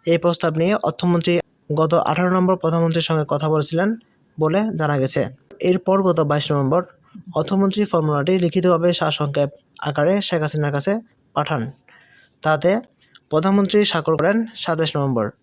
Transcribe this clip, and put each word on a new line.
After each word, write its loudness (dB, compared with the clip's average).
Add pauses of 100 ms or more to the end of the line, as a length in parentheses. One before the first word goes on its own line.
এই 4
প্রস্তাব 0
নিয়ে 2
অর্থমন্ত্রী 0 (340)
গত 2
আঠারো 0
নম্বর 2
প্রধানমন্ত্রীর 0
সঙ্গে -2
কথা -2
বলেছিলেন 0 (440)
বলে 0
জানা 0
গেছে। -2 (320)
এরপর 2
গত 2
বাইশ 0
নভেম্বর 0 (500)
অর্থমন্ত্রী 0
ফর্মুলাটি 0
লিখিতভাবে 2
সারসংক্ষেপ -2 (280)
আকারে 0
শেখ -2
হাসিনার -2
কাছে -2 (340)
পাঠান। -2 (720)
তাতে 0 (500)
প্রধানমন্ত্রী 2
স্বাক্ষর 0
করেন 0
সাতাশ -2
নভেম্বর। 0 (120)